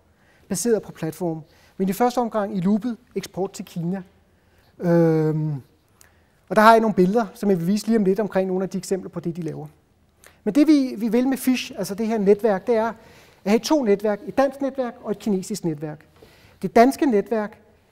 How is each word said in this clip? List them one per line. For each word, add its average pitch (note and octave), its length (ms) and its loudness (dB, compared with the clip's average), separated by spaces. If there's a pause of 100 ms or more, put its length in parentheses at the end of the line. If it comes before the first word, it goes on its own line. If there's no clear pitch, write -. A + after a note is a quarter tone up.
(480)
baseret G#3 340 0
på - 100 -18
platform. D#3+ 500 -8 (340)
Men G3 120 -2
i G3 40 -2
første A#3+ 260 0
omgang G#3+ 380 -4
i F#3 40 -2
loopet G#3 360 -2 (180)
eksport F#3+ 380 -8
til G3 120 -14
Kina. F3+ 380 -6 (760)
Øhm, D#3+ 720 2 (960)
og F#3 80 -4
der G#3+ 60 6
har A3+ 100 10
jeg A3+ 80 8
nogle A3 140 0
billeder, G3 400 2
som G3+ 160 -2
jeg F#3 80 2
vil E3 80 -4
vise G3+ 200 -2
lige A3+ 120 2
om G#3 60 2
lidt G3 160 2
omkring F#3+ 280 -2
nogle F#3 140 -2
af F#3 60 -6
de F#3+ 100 -8
eksempler F#3+ 320 -6
på E3+ 100 -10
det, D#3+ 160 -8
de F3 60 -8
laver. D3 240 -10 (800)
Men G#3 100 -4
det, D4 120 4
vi, C4+ 320 2
vi A3+ 100 -4
vil B3 200 2
med C4+ 80 0
Fish, B3+ 420 -2
altså G3 160 -6
det A3 120 -4
her A3 120 -2
netværk, G3+ 480 2
det A#3+ 80 2
er A3 180 0 (520)
at F#3+ 60 -2
have A3+ 80 4
to D4 260 0
netværk. G3+ 420 0
Et F#3+ 120 -4
dansk C#4 220 0
netværk C4 420 -4
og - 80 -10
et G#3 80 -4
kinesisk F#3+ 460 -4
netværk. D#3 420 -8 (560)
Det F#3 140 -2
danske C4 300 6
netværk G#3 520 -2 (340)